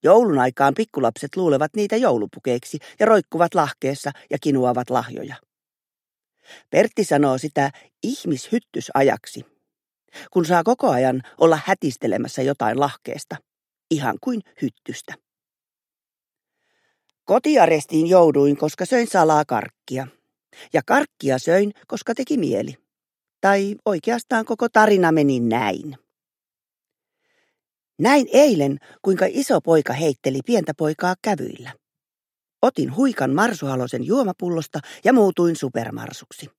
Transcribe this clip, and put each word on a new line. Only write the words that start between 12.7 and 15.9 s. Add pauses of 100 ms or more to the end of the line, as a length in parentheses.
lahkeesta, (560)
ihan
kuin (200)
hyttystä. (2000)